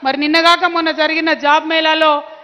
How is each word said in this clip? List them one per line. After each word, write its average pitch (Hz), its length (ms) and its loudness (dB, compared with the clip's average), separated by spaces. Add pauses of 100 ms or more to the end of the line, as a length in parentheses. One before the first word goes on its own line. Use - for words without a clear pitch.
మరి 269 120 -2
నిన్నగాక 330 480 2
మొన్న 339 260 0
జరిగిన 311 420 -2
జాబ్ 302 340 0
మేళాలో 311 560 0 (200)